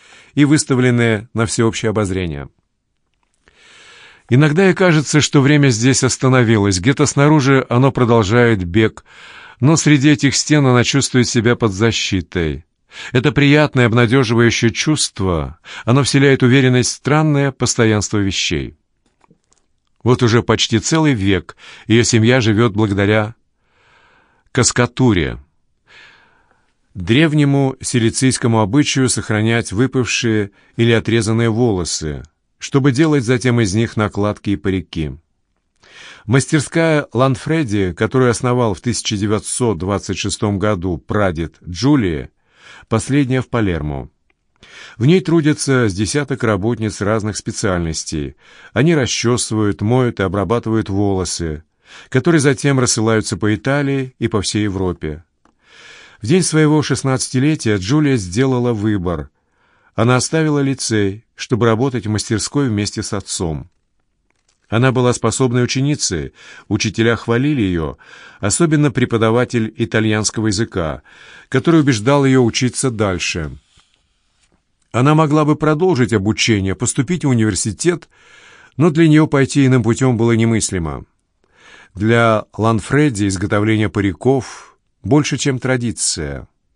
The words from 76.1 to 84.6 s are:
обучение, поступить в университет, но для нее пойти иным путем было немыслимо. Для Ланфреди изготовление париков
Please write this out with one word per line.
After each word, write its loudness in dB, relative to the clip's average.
обучение, 0
поступить -4
в 0
университет, -2
но 4
для 4
нее 6
пойти 2
иным 4
путем 2
было 2
немыслимо. -2
Для 2
Ланфреди 0
изготовление -2
париков -4